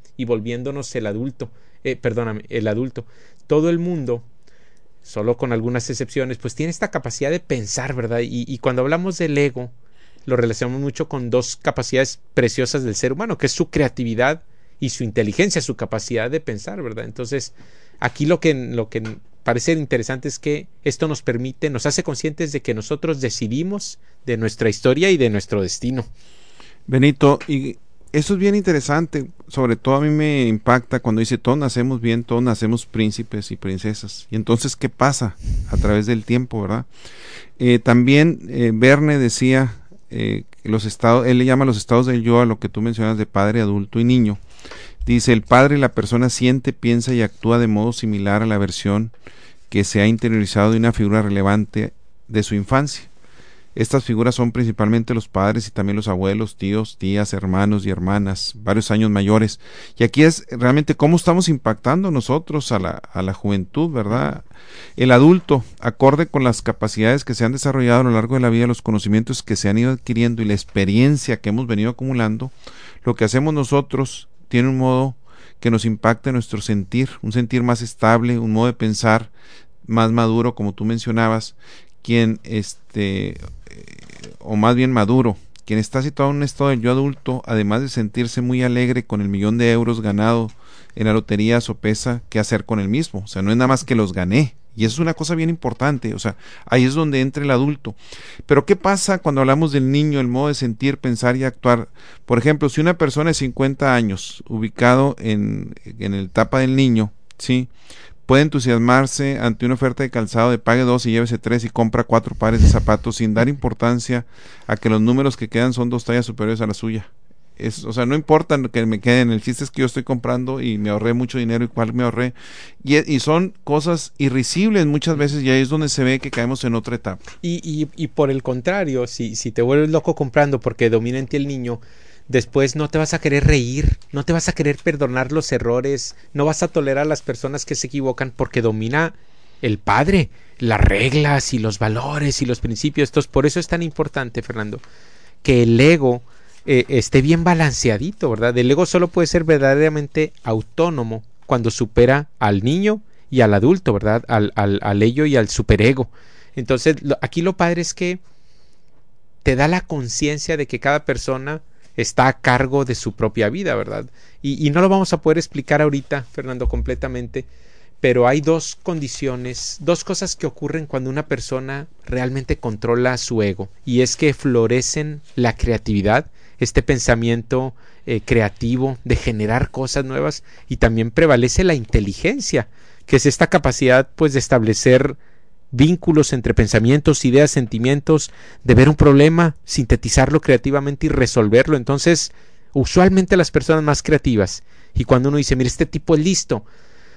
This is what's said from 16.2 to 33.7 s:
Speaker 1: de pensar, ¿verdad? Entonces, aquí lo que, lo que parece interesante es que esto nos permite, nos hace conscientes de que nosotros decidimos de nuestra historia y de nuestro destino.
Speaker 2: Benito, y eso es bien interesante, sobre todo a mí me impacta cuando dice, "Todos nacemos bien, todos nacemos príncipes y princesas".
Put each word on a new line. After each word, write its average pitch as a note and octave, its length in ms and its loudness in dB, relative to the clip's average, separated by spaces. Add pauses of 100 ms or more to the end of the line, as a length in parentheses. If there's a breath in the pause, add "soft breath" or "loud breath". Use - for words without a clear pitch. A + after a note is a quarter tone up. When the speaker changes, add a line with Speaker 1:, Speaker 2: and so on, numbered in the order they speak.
Speaker 1:
de D#3+ 80 -2
pensar, D3+ 420 -10
¿verdad? A2+ 240 -10
Entonces, A#2+ 480 -8 (460 soft breath)
aquí B2+ 260 -4
lo E3 140 2
que, D#3+ 140 2
lo A#2+ 360 -4
que A2 280 -8 (260)
parece A#2+ 280 0
interesante C3 560 -4
es C#3 100 -10
que D3 300 -6 (160)
esto D3 240 -2
nos D3+ 160 -6
permite, C3 460 -4
nos B2+ 160 -6
hace D3 180 -2
conscientes D3+ 480 -6
de C#3 100 -6
que B2 120 -4
nosotros C#3+ 480 -4
decidimos C3+ 760 -6 (280)
de A#2+ 120 -2
nuestra A2 320 0
historia C#3 400 2
y F#3 80 4
de B2 120 4
nuestro G#2 320 -2
destino. A#2+ 440 -4 (800 soft breath)
Speaker 2:
Benito, C#3 640 4
y C#3 300 -4 (340)
eso D3+ 220 0
es F#3+ 60 -2
bien G3+ 160 2
interesante, D3+ 720 -2 (200)
sobre B2 280 0
todo C3+ 200 0
a C#3+ 60 2
mí D3+ 80 0
me D3+ 380 0
impacta A#2 520 0
cuando A2+ 200 0
dice, A2+ 180 -2
"Todos - 200 0
nacemos B2+ 440 -2
bien, A#2 220 0
todos A#2+ 200 -2
nacemos A#2 420 0
príncipes G#2+ 680 -4
y G2+ 40 -8
princesas". G2+ 760 -8